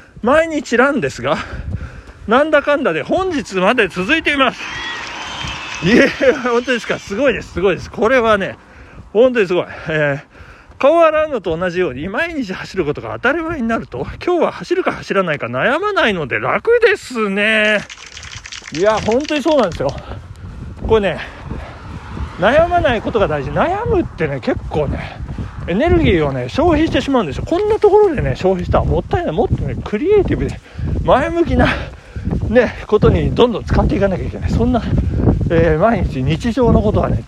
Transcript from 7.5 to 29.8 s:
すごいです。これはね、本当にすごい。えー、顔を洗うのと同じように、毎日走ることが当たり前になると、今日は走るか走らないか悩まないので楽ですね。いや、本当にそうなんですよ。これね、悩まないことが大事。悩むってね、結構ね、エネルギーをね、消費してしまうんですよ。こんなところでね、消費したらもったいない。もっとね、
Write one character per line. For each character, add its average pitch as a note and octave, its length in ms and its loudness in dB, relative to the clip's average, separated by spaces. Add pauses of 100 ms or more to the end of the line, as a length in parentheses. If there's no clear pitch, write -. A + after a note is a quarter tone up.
す F3 80 -6
ご G3 100 4
い D#3+ 40 0
で C3+ 60 -6
す。 - 100 -14
こ A3+ 180 0
れ C4 100 4
は A3 200 4
ね、 D#3+ 180 -6 (560)
本 B3 200 6
当 A#3+ 60 2
に G3 80 2
す E3+ 60 -2
ご F3 80 2
い。 G#2+ 40 -2 (220)
え D3 360 0
ー、 - 580 -18
顔 D4 140 6
を E4+ 100 6
洗 D#4 200 2
う D#4 40 -4
の C4+ 100 -4
と E3+ 160 -2
同 F3+ 140 -2
じ F3 100 -2
よ F3+ 100 0
う B2+ 40 -6
に、 D3 160 -8
毎 D#4+ 240 -4
日 B3 180 -6
走 - 260 -12
る F#3 60 0
こ C#3+ 120 -4
と A#2+ 60 -10
が A2 120 -10
当 A2+ 60 -10
た A#3+ 120 2
り E4 120 -2
前 D#4+ 180 -6
に A3+ 60 -2
な A3+ 100 0
る F3+ 80 -8
と、 B2+ 220 -8 (180)
今 F4 140 2
日 B3+ 60 2
は - 60 0
走 - 240 -6
る F#4 80 0
か - 80 -2
走 - 220 -6
ら F#3+ 80 2
な E3 140 -2
い C3 40 -6
か A#2+ 60 -6
悩 D3+ 340 0
ま G4+ 140 -4
な D#4+ 160 2
い G3+ 60 0
の D#3+ 100 -4
で A#2 140 -2
楽 F#3+ 420 2
で G#4+ 160 6
す A3 320 -4
ね。 G#3+ 500 2 (920)
い D3+ 80 -2
や、 G#3+ 240 4
本 A3+ 160 2
当 D4+ 140 -2
に C#4+ 80 -2
そ D#4 120 2
う C#4 60 4
な G#3 60 2
ん - 20 -6
で D3+ 80 -8
す - 40 -4
よ。 C3 140 -2 (920)
こ A3 80 4
れ G#3+ 60 4
ね、 D#3+ 180 -2 (1200)
悩 C#4 280 4
ま F4 140 2
な C#4 140 2
い G3+ 80 -2
こ - 80 -4
と B3 80 0
が G3 80 4
大 D3 160 -2
事。 C3 80 -6
悩 E4+ 340 0
む A4 160 2
っ - 20 0
て - 240 -4
ね、 C#3 120 -6
結 B3 200 -4 (100)
構 D3+ 180 -2
ね、 - 320 -8 (480)
エ E3+ 80 -2
ネ C#4+ 140 2
ル F4 100 4
ギ C4+ 140 4
ー D#3+ 120 2
を C#3 80 0
ね、 B2 160 -4
消 D#4 240 2
費 D#4 140 2
し - 40 -4
て C#4+ 100 2
し C#4 100 -2
ま C4 80 4
う A3 40 2
ん - 40 -4
で B2+ 60 -4
す - 40 -6
よ。 - 80 -4
こ E4 140 0
ん G#4 100 0
な G#4+ 80 2
と G#4 140 4
こ G4+ 60 8
ろ G4+ 180 4
で D#3+ 80 -2
ね、 C3 120 0
消 F#3 200 2
費 F3 100 -4
し - 60 -2
た D3 80 4
ら - 40 2
も - 160 2
っ - 40 -2
た - 180 -2
い F4 40 -2
な C#4+ 40 -2
い。 - 20 0
も F3+ 140 0
っ - 20 0
と - 140 -2
ね、 - 220 -4